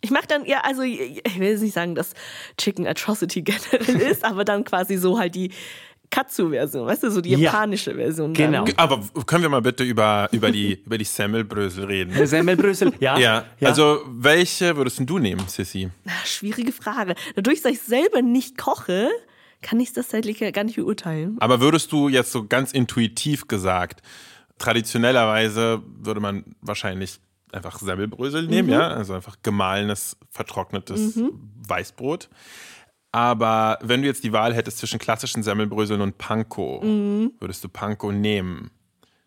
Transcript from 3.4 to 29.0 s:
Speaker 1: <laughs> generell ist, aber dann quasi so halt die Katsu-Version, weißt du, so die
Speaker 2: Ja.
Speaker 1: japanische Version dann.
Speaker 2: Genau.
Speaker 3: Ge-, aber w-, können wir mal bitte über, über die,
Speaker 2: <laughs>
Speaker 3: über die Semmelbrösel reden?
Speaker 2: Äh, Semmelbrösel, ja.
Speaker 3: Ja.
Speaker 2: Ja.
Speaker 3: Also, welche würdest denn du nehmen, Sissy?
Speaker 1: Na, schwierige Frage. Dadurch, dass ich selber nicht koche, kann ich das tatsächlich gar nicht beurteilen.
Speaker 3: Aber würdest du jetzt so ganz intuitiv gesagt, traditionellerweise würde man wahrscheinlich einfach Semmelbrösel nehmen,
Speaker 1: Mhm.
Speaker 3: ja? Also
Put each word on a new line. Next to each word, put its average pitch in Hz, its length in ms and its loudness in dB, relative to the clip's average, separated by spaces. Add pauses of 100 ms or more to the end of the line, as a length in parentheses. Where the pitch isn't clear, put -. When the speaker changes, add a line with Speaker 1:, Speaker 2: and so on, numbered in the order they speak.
Speaker 1:
<laughs> - 20 -6
generell 226 580 0
ist, - 240 0
aber 208 180 0
dann 202 200 0
quasi 185 340 -2
so 185 220 2
halt 180 160 -2
die 185 160 -4 (600)
Katsu-Version, 147 760 -2
weißt 226 160 0
du, 233 80 2
so 180 100 0
die 175 100 -4
Speaker 2:
Ja. 139 60 6
Speaker 1:
japanische 185 580 2
Version 156 380 -2
dann. 151 180 4
Speaker 2:
Genau. 139 120 2
Speaker 3:
Ge-, - 140 0
aber 139 260 4
w-, 120 220 -8
können 170 180 4
wir 156 60 4
mal 131 120 4
bitte 123 220 2
über, 107 480 4
über 107 200 2
die, 101 220 0
Speaker 2:
<laughs> - 120 -10
Speaker 3:
über 110 120 -4
die 107 80 -2
Semmelbrösel 104 800 -2
reden? 95 300 -2
Speaker 2:
Äh, 151 120 4
Semmelbrösel, 180 720 4
ja. 135 200 2
Speaker 3:
Ja. 113 260 4 (140)
Speaker 2:
Ja. 139 100 6
Speaker 3:
Also, 147 380 6
welche 151 680 4
würdest 127 220 0
denn 131 80 0
du 175 120 0
nehmen, 95 280 0
Sissy? 95 420 -6 (160)
Speaker 1:
Na, 185 60 -8 (140)
schwierige 226 460 -4
Frage. 214 420 -4 (220)
Dadurch, 214 260 2
dass 247 120 2
ich - 80 -6
selber 302 420 2
nicht 247 340 0
koche, 196 520 0 (520)
kann 226 180 0
ich 247 140 -2
das 247 160 -6
tatsächlich 214 440 -4
gar 202 100 -2
nicht 226 120 -4
beurteilen. 185 640 -4
Speaker 3:
Aber 123 200 4
würdest 151 320 4
du 147 160 4
jetzt 127 240 4
so 113 140 -4
ganz 127 260 0
intuitiv 123 760 0
gesagt, 92 560 -2 (720)
traditionellerweise 113 1040 2 (180)
würde 107 200 -6
man 101 240 -4 (180)
wahrscheinlich 98 580 -8 (320)
einfach 85 280 -14
Semmelbrösel 110 680 -4
nehmen, 165 200 2
Speaker 1:
Mhm. - 60 2
Speaker 3:
ja? 160 160 4
Also 98 240 -6